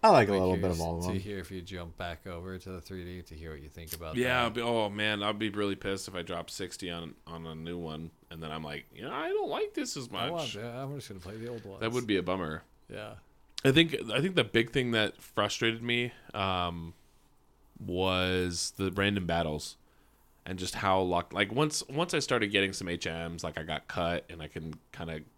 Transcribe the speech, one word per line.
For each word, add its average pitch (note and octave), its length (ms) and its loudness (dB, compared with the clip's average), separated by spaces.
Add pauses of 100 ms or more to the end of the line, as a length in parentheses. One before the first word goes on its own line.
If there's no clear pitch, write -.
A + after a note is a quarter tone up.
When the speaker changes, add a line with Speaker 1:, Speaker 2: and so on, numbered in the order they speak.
Speaker 1:
I A3 80 12
like B2 180 12
a G2+ 40 4
Speaker 2:
Be F#2+ 60 6
Speaker 1:
little F#2 180 6
bit F2 140 2
of E2+ 60 2
Speaker 2:
curious E2 40 0
Speaker 1:
all E2 180 0
of E2+ 80 -4
Speaker 2:
to - 60 0
Speaker 1:
them. F#2+ 60 0
Speaker 2:
hear G2 200 -6
if F2+ 120 -10
you F#2 120 -8
jump F2 340 -10
back F2 300 -8
over F2+ 320 -8
to F#2 120 -12
the F#2 100 -8
three F#2 240 -10
D F2+ 180 -10
to D#2+ 120 -16
hear D#2+ 180 -10
what C#2+ 100 -12
you D2+ 60 -14
think D#2+ 260 -8
about D#2+ 220 -8
Speaker 3:
yeah, B2 180 2
Speaker 2:
that. B2 80 2
Speaker 3:
I'll A#2 80 2
be, A#2 100 -4
oh A#2 300 2
man, G#2 320 0
I'll G#2 100 0
be G#2+ 160 0
really G2+ 280 0
pissed G2 320 -4
if F#2 60 -12
I F2+ 80 -4
drop E2+ 280 -6
sixty F2+ 400 -8
on, E2+ 240 -8 (120)
on E2 200 -10
a D#2+ 80 -8
new E2 240 -6
one, D#2+ 320 -6 (200)
and E2 120 -12
then D#2 80 -8
I'm D#2 120 -6
like, D2 320 -10
"You - 80 -14
know, B2+ 120 -8
I D#4+ 140 -4
don't G4 200 -2
like G#4 260 -2
this B3+ 220 -4
as B2+ 160 -8
Speaker 2:
I - 0 - (160)
Speaker 3:
much." - 40 -2
Speaker 2:
want, D3+ 220 -4
yeah, A#2+ 280 -8
I'm C#3 140 -6
just B2+ 120 -10
gonna F#2+ 120 -12
play F#2+ 160 -10
the A2+ 120 -8
old A2+ 160 -8
ones. G2 160 -12
Speaker 3:
That A2+ 120 0
would B2 140 0
be G#2 120 4
a F2+ 40 2
bummer. F2 400 -2 (300)
Speaker 2:
Yeah. G#2+ 220 -10 (500)
Speaker 3:
I C3+ 80 8
think, D#3 240 6 (160)
I B2+ 80 4
think F3+ 160 0
the C3+ 80 6
big A2+ 260 4
thing B2 220 0
that G#2+ 280 2
frustrated A2+ 600 0
me, A#2+ 300 0 (220)
um, F2 580 0 (920)
was F2+ 920 2
the F#2+ 160 0
random G2 340 2
battles, D#2+ 500 0 (680)
and F#2 140 -6
just F2+ 180 -4
how F#2+ 240 4
locked. F2 320 2
Like, G2 200 2
once, D3+ 360 2
once D#3+ 260 -2
I D#3+ 60 2
started A#2 320 2
getting G2 220 4
some F#2+ 140 -6
H E2+ 180 -4
Ms, E2+ 360 -4
like, F2 160 -6
I D#2+ 40 -4
got D#2+ 260 -4
cut, E2+ 400 0
and E2+ 140 -10
I D2+ 60 -8
can D#2+ 260 -8 (180)
kinda D#2+ 280 -8 (180)